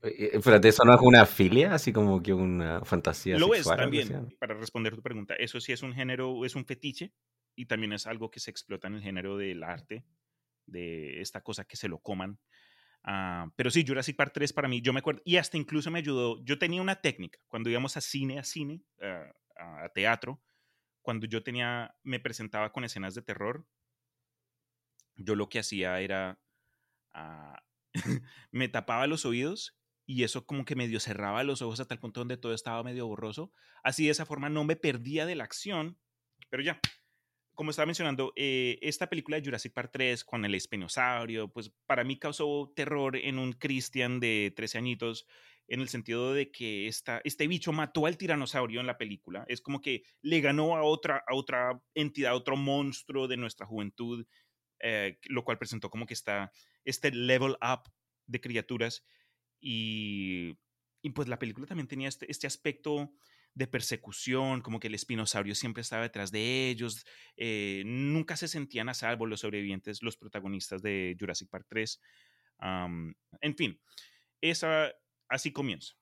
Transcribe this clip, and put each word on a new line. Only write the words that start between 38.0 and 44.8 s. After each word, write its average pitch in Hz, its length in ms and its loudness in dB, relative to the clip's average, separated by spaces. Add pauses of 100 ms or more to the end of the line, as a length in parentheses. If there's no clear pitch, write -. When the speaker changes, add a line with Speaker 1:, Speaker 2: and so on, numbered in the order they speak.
Speaker 2:
eh, 127 440 0
esta 151 280 -4
película 156 280 -4
de 151 80 -4
Jurassic 123 280 -6
Park 123 200 -6
tres 127 300 0
con 113 220 -4
el 101 100 0
espinosaurio, 113 960 -4
pues, 110 200 -12 (140)
para 127 200 0
mí 131 120 -4
causó 147 580 -4
terror 139 420 -2
en 131 200 -4
un 127 140 -2
Christian 127 720 -4
de 107 340 0
trece 110 220 -6
añitos, 117 500 -6 (400)